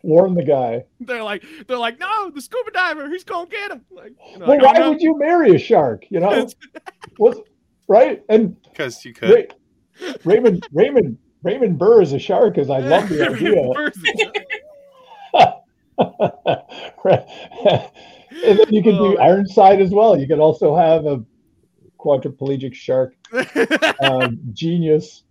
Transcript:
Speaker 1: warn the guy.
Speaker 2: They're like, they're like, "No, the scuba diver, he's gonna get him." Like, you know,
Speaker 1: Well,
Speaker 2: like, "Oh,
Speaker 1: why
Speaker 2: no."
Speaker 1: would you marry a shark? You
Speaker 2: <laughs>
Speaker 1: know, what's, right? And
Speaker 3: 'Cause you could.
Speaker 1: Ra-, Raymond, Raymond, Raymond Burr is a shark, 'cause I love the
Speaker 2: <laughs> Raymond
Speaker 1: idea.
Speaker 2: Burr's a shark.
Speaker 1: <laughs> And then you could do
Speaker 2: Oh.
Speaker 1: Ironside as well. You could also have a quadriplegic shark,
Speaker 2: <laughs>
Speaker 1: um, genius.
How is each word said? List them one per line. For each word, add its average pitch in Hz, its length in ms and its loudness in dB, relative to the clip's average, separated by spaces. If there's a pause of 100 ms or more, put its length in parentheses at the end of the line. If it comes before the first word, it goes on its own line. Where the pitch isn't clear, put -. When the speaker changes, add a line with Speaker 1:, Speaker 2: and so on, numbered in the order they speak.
Speaker 1:
warn 185 320 2
the 170 80 -2
guy. 127 400 -2 (160)
Speaker 2:
They're 240 240 -10
like, 208 200 -10 (240)
they're 247 100 -8
like, 233 220 -6
"No, 392 300 -6
the 285 120 -16
scuba 453 300 -10
diver, 311 380 -6
he's 359 140 -12
gonna 349 260 -12
get 415 220 -12
him." 262 100 -16 (100)
Like, 254 220 -20 (180)
you - 80 -20
know, 185 80 -4
Speaker 1:
Well, 285 100 4
Speaker 2:
like, 269 60 4
"Oh, - 100 6
Speaker 1:
why 330 60 2
Speaker 2:
no." 320 120 2
Speaker 1:
would - 100 -4
you 311 160 0
marry 294 380 4
a 131 40 0
shark? 143 500 0
You 185 100 -6
Speaker 2:
<laughs> - 20 -2
Speaker 1:
know, 247 260 0 (720)
what's, - 220 2 (480)
right? 247 420 2
And 214 260 2 (200)
Speaker 3:
'Cause 135 300 -10
you 120 80 -20
could. - 160 -4 (720)
Speaker 1:
Ra-, 349 120 -10 (100)
Raymond, 214 480 0
Raymond, 185 460 0 (260)
Raymond 196 360 -2
Burr 214 240 4
is 139 100 -2
a 135 60 -4
shark, 202 360 -2
'cause 139 140 -4
I 135 100 -2
love 180 300 0
the 156 80 -4
Speaker 2:
<laughs> - 20 -4
Raymond - 160 -2 (120)
Speaker 1:
idea. - 260 0
Speaker 2:
Burr's 294 240 -8
a 427 260 -6
shark. - 1300 -4 (420)
Speaker 1:
<laughs> - 2000 -4 (520)
And 208 140 4
then 214 100 4
you 214 140 2
could 220 140 4
do 202 200 0
Speaker 2:
Oh. - 40 0
Speaker 1:
Ironside 196 600 4
as 190 100 0
well. 208 280 4
You 135 80 -6
could 147 120 -2
also 156 360 2
have 160 320 2
a 131 160 -6 (760)
quadriplegic 135 760 -4
shark, 131 400 -4 (160)
Speaker 2:
<laughs> 311 680 -4
Speaker 1:
um, 127 380 -2 (140)
genius. 165 760 -4